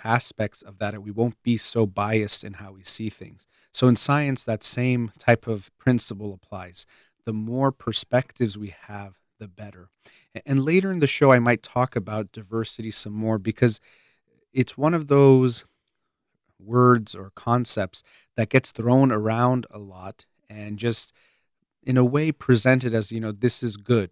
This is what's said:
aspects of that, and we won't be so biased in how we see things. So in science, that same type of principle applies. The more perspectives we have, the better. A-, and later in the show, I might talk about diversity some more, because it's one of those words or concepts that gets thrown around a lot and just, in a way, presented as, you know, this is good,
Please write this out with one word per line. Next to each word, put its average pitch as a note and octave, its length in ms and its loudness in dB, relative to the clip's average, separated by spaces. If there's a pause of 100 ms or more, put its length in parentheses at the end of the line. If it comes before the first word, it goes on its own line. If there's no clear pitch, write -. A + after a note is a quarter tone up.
aspects A2+ 580 -4
of G2+ 160 -20
that, G#2 160 -6
and G2+ 100 -16
we G#2+ 80 -12
won't A2+ 320 -4
be A#2 140 0
so - 280 0
biased G#2 580 -2
in G#2 100 -14
how G2 180 -18
we F#2+ 120 -20
see A2 260 -8
things. - 380 -20 (240)
So - 160 2
in B2 80 6
science, C#3+ 480 -2
that A2 200 -4
same B2 540 -2
type - 300 2
of G#2+ 300 -8
principle G#2+ 560 -2
applies. F#2 520 -14 (400)
The A2+ 80 -6
more A#2+ 380 -2
perspectives A#2 880 -4
we G2+ 240 -12
have, G2+ 380 -16 (200)
the G#2+ 80 -16
better. F#2+ 420 -20 (460)
A-, - 120 -16
and C3+ 160 0
later F#3 280 2
in F3+ 80 -4
the C#3+ 80 4
show, C#3 240 4
I B2 80 8
might A#2+ 240 2
talk - 320 -4
about G#2+ 360 -6
diversity A2 600 -8
some G#2 220 -8
more, A2 260 -2
because A2 400 0 (720)
it's B2+ 260 -4
one D3+ 160 0
of D#3 140 -4
those C3+ 580 6 (920)
words A#2 560 2
or F#2+ 160 -16
concepts A#2 720 -4 (320)
that A2 140 -2
gets - 220 2
thrown B2+ 400 2
around A2+ 600 0
a G#2 80 -20
lot F#2+ 460 -18 (240)
and G#2 280 -12
just, A2+ 340 -4 (720)
in B2+ 160 0
a B2+ 80 6
way, D3+ 260 0
presented B2+ 600 2
as, A2 180 -2
you A2+ 80 -8
know, A2 120 -6
this A2 320 -2
is A2 120 -4
good, G#2+ 360 0